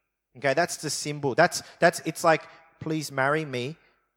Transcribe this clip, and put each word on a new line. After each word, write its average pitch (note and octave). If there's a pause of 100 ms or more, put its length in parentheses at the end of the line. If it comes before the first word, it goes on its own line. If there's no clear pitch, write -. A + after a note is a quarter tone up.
(360)
Okay, C3+
that's E3+
the D#3
symbol. C#3+
That's, E3+ (160)
that's, F3
it's -
like, D#3+ (380)
"Please D#3
marry C#3
me." C3 (400)